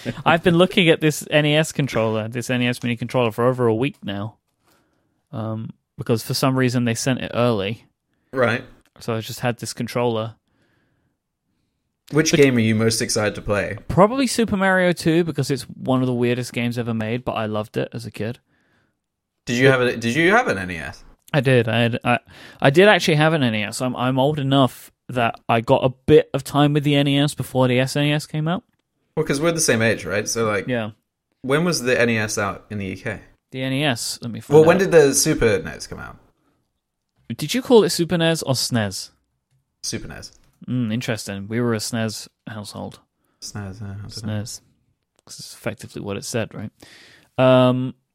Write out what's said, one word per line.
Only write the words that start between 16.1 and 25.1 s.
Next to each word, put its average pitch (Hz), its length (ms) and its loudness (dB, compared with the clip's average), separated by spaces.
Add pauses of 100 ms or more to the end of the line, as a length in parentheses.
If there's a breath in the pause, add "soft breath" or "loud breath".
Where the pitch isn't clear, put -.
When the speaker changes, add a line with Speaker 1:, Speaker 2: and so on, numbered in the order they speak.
Speaker 1:
weirdest 120 400 -2
games 120 240 -4
ever 117 160 -4
made, 113 320 -4
but 117 80 -4
I 110 140 -4
loved 107 300 -6
it 131 160 -4
as 117 120 -12
a 107 60 -12
kid. 110 280 -8 (1080)
Speaker 2:
Did 120 120 -2
you 135 120 6
Speaker 1:
But 131 100 4
Speaker 2:
have - 20 0
a, 123 160 0
did 117 180 -2
you 170 160 4
have 247 160 4
an 98 100 -2
N 92 140 -8
E 85 60 -8
S? - 260 -12 (300)
Speaker 1:
I 151 80 2
did. 120 260 2
I 113 120 0
had, 117 240 0
I, 120 160 0 (420 loud breath)
I 135 80 6
did 175 180 6
actually 180 280 4
have 156 180 4
an 151 100 0
N 113 120 0
E 107 80 -2
S. 107 180 -8
I'm, 127 140 -2
I'm 131 240 0
old 147 200 0
enough 135 520 0 (180)
that 117 300 -2 (100)